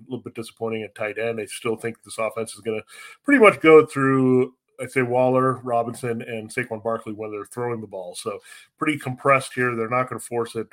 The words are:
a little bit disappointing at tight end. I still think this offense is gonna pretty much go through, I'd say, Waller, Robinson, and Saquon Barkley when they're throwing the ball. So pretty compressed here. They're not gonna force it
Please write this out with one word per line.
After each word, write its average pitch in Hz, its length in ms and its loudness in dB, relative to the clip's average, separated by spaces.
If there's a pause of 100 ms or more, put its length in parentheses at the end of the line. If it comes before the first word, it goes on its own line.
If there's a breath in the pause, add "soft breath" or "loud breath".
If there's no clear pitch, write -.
a - 20 -16
little 127 140 -10
bit 113 100 -14
disappointing 113 480 -8
at 104 140 -12
tight 107 240 -8
end. 113 200 -4
I 104 60 -6
still 113 300 -6
think 117 260 -10
this - 160 -20
offense 113 380 -6
is 107 60 -20
gonna 110 200 -6 (420 loud breath)
pretty 277 200 4
much 196 160 8
go 156 260 10
through, 131 680 2 (260)
I'd 127 120 -10
say, 135 100 0
Waller, 127 540 2
Robinson, 120 680 -4
and 110 280 -10
Saquon 113 320 -6
Barkley 113 300 -6
when 107 200 -10
they're 104 120 -8
throwing 120 380 -8
the 107 60 -14
ball. 92 280 -12
So 101 240 -8 (380 loud breath)
pretty 151 200 -2
compressed 131 560 0
here. 123 220 -2
They're 113 140 -4
not 127 180 -2
gonna 113 140 -8
force 117 340 -6
it 110 180 -6